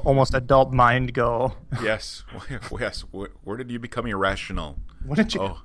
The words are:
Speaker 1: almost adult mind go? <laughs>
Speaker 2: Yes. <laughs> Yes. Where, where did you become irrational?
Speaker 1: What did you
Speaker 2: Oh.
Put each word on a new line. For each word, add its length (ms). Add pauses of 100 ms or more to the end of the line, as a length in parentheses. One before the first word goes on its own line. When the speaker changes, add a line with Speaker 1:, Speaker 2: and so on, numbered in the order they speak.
Speaker 1:
almost 300
adult 400
mind 400
go? 400 (180)
<laughs> 100
Speaker 2:
Yes. 440 (240)
<laughs> 300
Yes. 320
Where, 180 (160)
where 100
did 160
you 80
become 280
irrational? 680 (280)
Speaker 1:
What 100
did 180
you 80
Speaker 2:
Oh. 240